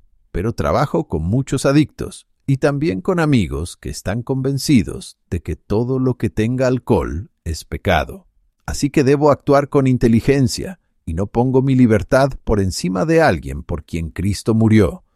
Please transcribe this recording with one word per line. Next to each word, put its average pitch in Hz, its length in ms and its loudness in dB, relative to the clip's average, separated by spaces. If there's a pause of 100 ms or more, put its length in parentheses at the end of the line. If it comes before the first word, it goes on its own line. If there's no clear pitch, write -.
(300)
pero 101 220 -4
trabajo 110 560 -2
con 78 140 -4
muchos 131 420 -2
adictos - 640 -2 (180)
y 135 120 0
también 151 420 -2
con 180 200 -2
amigos 87 580 0
que - 100 -12
están 107 340 -6
convencidos 135 960 -2 (140)
de 87 100 -4
que - 160 -8
todo 120 420 -4
lo 127 200 -2
que 110 100 -2
tenga 127 380 -2
alcohol 92 640 -2 (120)
es 80 220 -10
pecado. 85 640 -2 (380)
Así - 240 -4
que 151 120 2
debo 143 280 4
actuar 143 400 2
con 135 160 2
inteligencia 127 920 2 (280)
y 82 80 -6
no 98 120 -4
pongo 127 360 0
mi 135 120 0
libertad 127 600 2 (100)
por 104 160 0
encima 165 460 -2
de 165 160 4
alguien 73 400 0
por 76 200 -8
quien 82 280 -8
Cristo 101 440 -2
murió. 110 480 4 (140)